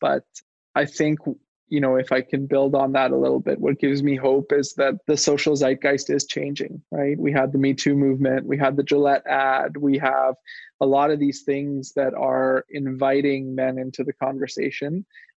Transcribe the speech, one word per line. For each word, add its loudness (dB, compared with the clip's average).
but 0
I 2
think, 0
you 0
know, 2
if 0
I 2
can -4
build 2
on 2
that 2
a 2
little 2
bit, -2
what 0
gives 0
me 2
hope 2
is 0
that 0
the 2
social 2
zeitgeist 0
is 0
changing, -8
right? -2
We 0
had 0
the 0
Me 4
Too 0
movement, 2
we -2
had 0
the 2
Gillette 2
ad, 0
we 2
have 0
a 2
lot 2
of -2
these -2
things -4
that -2
are 0
inviting -2
men -2
into -8
the -4
conversation. -6